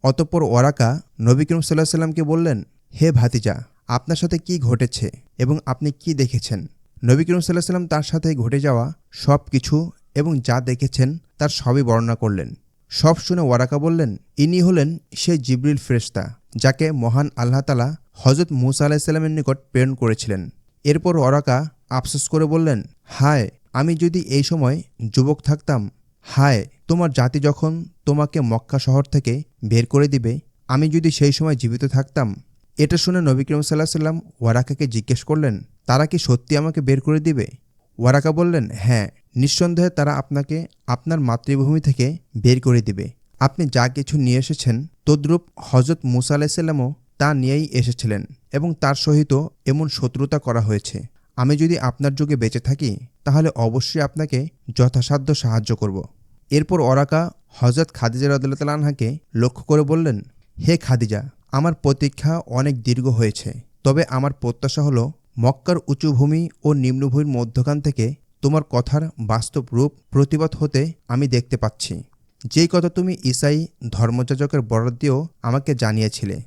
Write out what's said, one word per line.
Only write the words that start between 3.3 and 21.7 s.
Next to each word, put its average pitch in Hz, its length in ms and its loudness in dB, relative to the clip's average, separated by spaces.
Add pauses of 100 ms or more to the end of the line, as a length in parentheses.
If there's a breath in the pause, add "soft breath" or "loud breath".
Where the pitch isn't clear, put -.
আপনার 127 280 -2
সাথে 175 220 -2
কি 175 220 -4
ঘটেছে 123 520 -2 (260)
এবং 127 280 0
আপনি 143 340 -4
কি 165 140 -4
দেখেছেন?" 120 460 -2
নবী 139 680 0
করিম - 0 -
সাল্লাল্লাহু 175 260 -2
আলাইহি 170 160 0
সাল্লাম 180 200 -2
তার 151 160 -2
সাথে 160 320 -2
ঘটে 120 240 0
যাওয়া 135 340 0 (180)
সব - 260 2 (140)
কিছু 151 400 0 (240)
এবং 147 240 0
যা 123 220 -2
দেখেছেন 127 560 0 (200)
তার 147 120 0
সবই 131 340 0
বর্ণনা 117 320 2
করলেন। 92 380 -2 (360)
সব 160 280 4
শুনে 180 240 -2
ওয়ারাকা 127 360 0
বললেন, 156 400 0 (200)
"ইনি 170 240 4
হলেন 165 360 2 (180)
সেই 170 220 0
জিবরিল 127 400 0
ফেরেশতা, - 580 -4 (200)
যাকে 135 360 0
মহান 131 440 0
আল্লাহ 127 260 0
তাআলা 139 340 -2 (160)
হযরত 151 400 2
মূসা 135 340 0
আলাইহিস 147 180 0
সালামের 156 280 -2
নিকট 143 260 -2 (140)
প্রেরণ 131 240 0
করেছিলেন।" 110 540 -2 (340)
এরপর 165 340 2
ওয়ারাকা 139 520 2 (200)